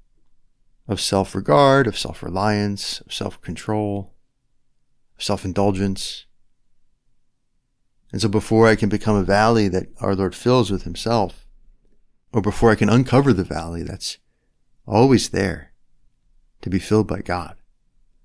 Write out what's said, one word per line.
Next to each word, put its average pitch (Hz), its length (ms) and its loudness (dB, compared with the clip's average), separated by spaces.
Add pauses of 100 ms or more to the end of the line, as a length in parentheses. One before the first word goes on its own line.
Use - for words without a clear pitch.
(880)
of 101 140 -4
self-regard, 139 880 2
of - 100 -6
self-reliance, 101 1000 -4
of - 120 -18
self-control, 101 1000 -8 (1000)
of - 60 -14
self-indulgence. 98 1040 -4 (1900)
And 101 80 -6
so 107 80 0
before 110 400 4
I 110 80 6
can 104 120 0
become 104 280 0
a 95 80 2
valley 107 440 4
that 90 200 -4 (100)
our 98 160 -2
Lord 95 200 -2
fills 120 360 2
with 98 120 -4
himself, 101 640 -4 (880)
or 117 80 0
before 104 300 2
I 107 60 4
can 101 120 2
uncover 127 440 4
the 92 120 0
valley 82 380 -8
that's - 360 -12 (680)
always 120 440 4
there 92 420 -4 (880)
to - 80 -8
be 95 80 0
filled 104 280 0
by 95 160 -8
God, 90 340 -8 (680)